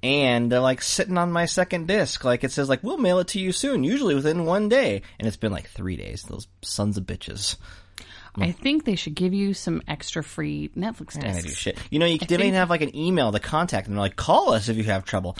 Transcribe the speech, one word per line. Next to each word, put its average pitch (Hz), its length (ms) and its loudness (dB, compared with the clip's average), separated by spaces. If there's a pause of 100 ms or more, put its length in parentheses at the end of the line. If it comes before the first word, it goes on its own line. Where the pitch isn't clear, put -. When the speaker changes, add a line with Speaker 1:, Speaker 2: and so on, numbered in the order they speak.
Speaker 1:
And 123 500 4
they're, 123 100 4
like, 131 200 4
sitting - 360 0
on 175 140 2
my 170 140 2
second 175 420 -2
disc. 190 360 0
Like, 123 220 2
it 131 80 0
says, 139 160 0
like, 131 140 2
"We'll 294 140 -4
mail 185 220 4
it 180 100 0
to 202 100 -2
you 185 120 -2
soon, 247 320 0
usually 202 320 2
within 156 300 0
one 202 240 2
day." 208 320 2 (180)
And 110 80 0
it's 107 100 -2
been, 110 140 -2
like, 80 160 -6
three 92 300 -6
days. 50 260 -10
Those - 240 -12 (140)
sons 104 360 -2
of 95 60 -4
bitches. - 540 -6 (840)
Speaker 2:
I 180 120 2
think 294 320 0
they 202 100 2
should 156 200 -6
give 180 180 0
you 196 200 0
some 165 320 -4
extra 151 380 -6
free 151 540 -6
Netflix 180 440 -8
Speaker 1:
Yeah, 110 120 -4
they 87 80 -2
do 87 80 -8
Speaker 2:
discs. - 100 -8
Speaker 1:
shit. - 180 -4 (120)
You 151 100 0
know, 170 60 4
you 170 80 4
Speaker 2:
I 160 40 0
Speaker 1:
didn't 165 140 -2
even 175 80 4 (120)
Speaker 2:
think - 40 0
Speaker 1:
have, 185 140 4
like, 170 120 2
an 143 140 -4
email 151 380 2
to 104 60 2
contact 151 480 -2
them. 101 80 -4
They're 104 80 0
like, 98 120 -2
"Call 208 380 4
us 107 160 0
if 113 80 0
you 110 80 0
have 98 180 0
trouble." 95 360 -4